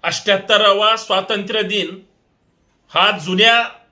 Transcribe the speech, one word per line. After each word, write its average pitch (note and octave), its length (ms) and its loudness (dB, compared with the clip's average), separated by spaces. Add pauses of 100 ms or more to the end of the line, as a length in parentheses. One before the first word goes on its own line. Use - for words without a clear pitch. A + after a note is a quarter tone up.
अठ्ठ्याहत्तरावा G#3 920 0
स्वातंत्र्य G3+ 640 -4
दिन F#3+ 360 -6 (960)
हा F#3+ 240 2
जुन्या A3 500 2 (240)